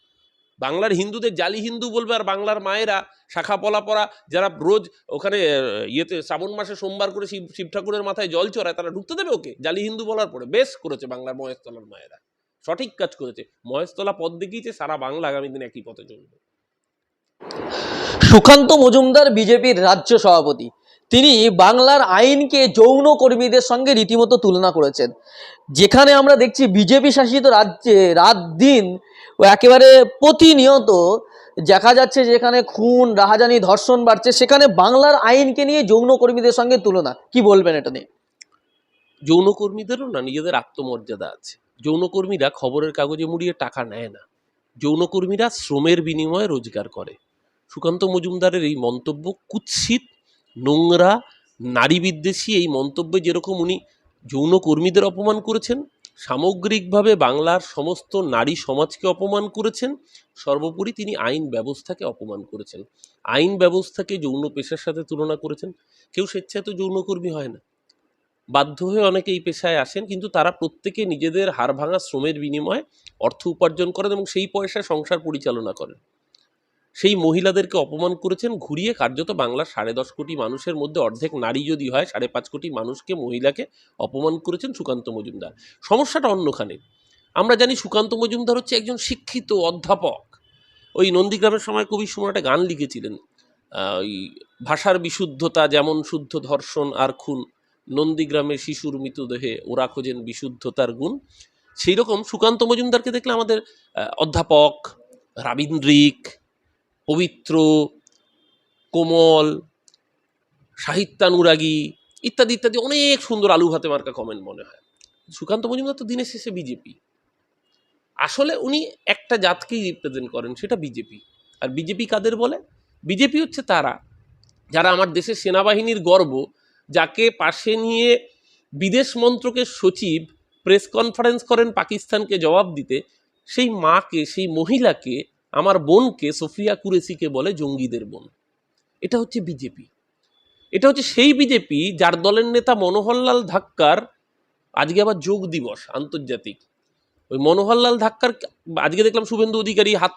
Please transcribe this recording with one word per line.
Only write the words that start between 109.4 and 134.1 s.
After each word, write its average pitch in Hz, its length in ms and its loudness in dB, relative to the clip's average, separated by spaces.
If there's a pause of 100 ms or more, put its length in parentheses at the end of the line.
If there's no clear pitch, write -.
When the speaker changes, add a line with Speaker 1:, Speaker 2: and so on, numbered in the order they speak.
Speaker 1:
সাহিত্যানুরাগী 160 1120 0 (300)
ইত্যাদি 240 320 -2
ইত্যাদি 233 240 -4
অনেক 277 440 0
সুন্দর 208 280 -2
আলু 170 180 2
ভাতে 156 200 -4
মার্কা 139 240 -6
কমেন্ট 110 300 -14
মনে 95 200 -20
হয়। - 460 -20 (260)
সুকান্ত 214 320 -6
মজুমদার 269 280 -8
তো 269 100 -16
দিনের 247 200 -8
শেষে 233 260 -14
বিজেপি। 135 440 -14 (1200)
আসলে 277 420 -4
উনি - 340 -6 (160)
একটা 214 300 -4
জাতকেই 214 460 -4
রিপ্রেজেন্ট 135 480 -10
করেন, 120 240 -12
সেটা 208 220 -8
বিজেপি। 117 440 -14 (400)
আর 131 80 -6
বিজেপি 170 380 -8
কাদের 220 300 -4
বলে? 269 260 -6 (400)
বিজেপি 226 380 -2
হচ্ছে 285 220 -8
তারা 156 360 -2 (720)
যারা 170 200 2
আমার 180 220 0
দেশের 180 220 -6
সেনাবাহিনীর 208 640 -2
গর্ব, 165 460 0 (420)
যাকে 220 420 0
পাশে 220 460 -4
নিয়ে 233 520 -2 (440)
বিদেশ 196 440 -2
মন্ত্রকের 240 480 -2
সচিব 175 640 -4 (380)
প্রেস 196 240 0
কনফারেন্স 233 560 -2
করেন 233 280 0
পাকিস্তানকে 208 640 -6
জবাব 170 360 0
দিতে, 135 260 -8 (460)
সেই 247 240 -2
মাকে, 170 560 -2